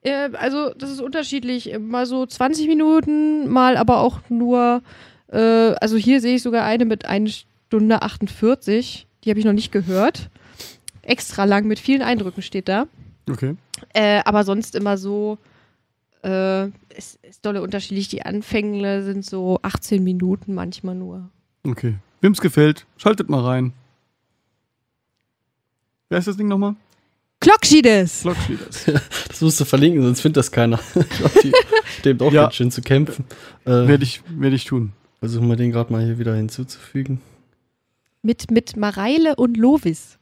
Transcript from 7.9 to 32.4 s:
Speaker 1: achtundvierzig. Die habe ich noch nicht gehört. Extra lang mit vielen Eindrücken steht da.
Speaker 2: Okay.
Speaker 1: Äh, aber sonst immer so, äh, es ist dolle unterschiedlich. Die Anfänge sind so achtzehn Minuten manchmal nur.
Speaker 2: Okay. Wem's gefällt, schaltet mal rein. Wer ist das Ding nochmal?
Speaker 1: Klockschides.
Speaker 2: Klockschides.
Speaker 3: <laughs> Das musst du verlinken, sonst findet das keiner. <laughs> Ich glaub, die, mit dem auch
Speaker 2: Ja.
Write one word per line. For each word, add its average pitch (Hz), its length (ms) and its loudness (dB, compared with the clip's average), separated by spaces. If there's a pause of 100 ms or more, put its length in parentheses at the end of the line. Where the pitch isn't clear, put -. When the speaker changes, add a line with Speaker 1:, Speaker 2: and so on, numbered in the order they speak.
Speaker 1:
achtundvierzig. 220 1040 -2 (160)
Die 220 80 -2
habe 208 80 0
ich 220 60 0
noch 214 80 4
nicht 214 180 -2
gehört. 196 580 -2 (720)
Extra - 440 -4
lang 202 200 2
mit 214 140 -2
vielen 269 240 0
Eindrücken 208 400 -4
steht - 240 -8
da. 208 180 -2 (440)
Speaker 2:
Okay. 135 260 -4 (380)
Speaker 1:
Äh, 208 320 2
aber 208 180 2
sonst 202 320 -4
immer 202 240 -2
so, 208 380 -6 (840)
äh, 190 420 -2 (240)
es - 340 -20
ist - 200 -20
dolle 202 200 -4
unterschiedlich. 196 440 -6
Die - 160 -10
Anfänge 202 800 -4
sind 196 220 -8
so 185 380 -2
achtzehn 190 400 -2
Minuten 185 500 -2
manchmal 185 420 -10
nur. 185 340 -14 (360)
Speaker 2:
Okay. 120 300 -4 (260)
Wem's 196 200 4
gefällt, 151 440 2 (120)
schaltet 208 320 0
mal 139 120 0
rein. 127 320 -2 (2250)
Wer 175 100 0
ist 180 80 -4
das 196 100 -6
Ding 208 100 -2
nochmal? 202 280 -2 (640)
Speaker 1:
Klockschides. 247 840 6
Speaker 2:
Klockschides. - 640 -6
Speaker 3:
<laughs> 147 160 0 (260)
Das - 140 -8
musst 160 180 2
du 143 60 0
verlinken, 147 360 4
sonst 123 200 2
findet 156 160 2
das 127 140 0
keiner. 117 360 2
<laughs> - 80 -8
Ich 175 140 2
glaub, - 320 -2
die, - 100 4
mit - 540 2
dem 127 160 2
auch 143 100 4
Speaker 2:
Ja. 147 120 6